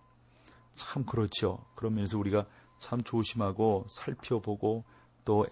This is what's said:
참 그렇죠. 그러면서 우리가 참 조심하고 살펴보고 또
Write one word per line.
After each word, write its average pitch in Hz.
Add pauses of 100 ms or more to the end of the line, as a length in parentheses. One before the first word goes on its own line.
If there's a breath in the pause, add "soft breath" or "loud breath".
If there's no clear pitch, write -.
(760 soft breath)
참 -
그렇죠. 104 (100)
그러면서 107
우리가 101 (340 loud breath)
참 123
조심하고 107
살펴보고 110 (400 soft breath)
또 104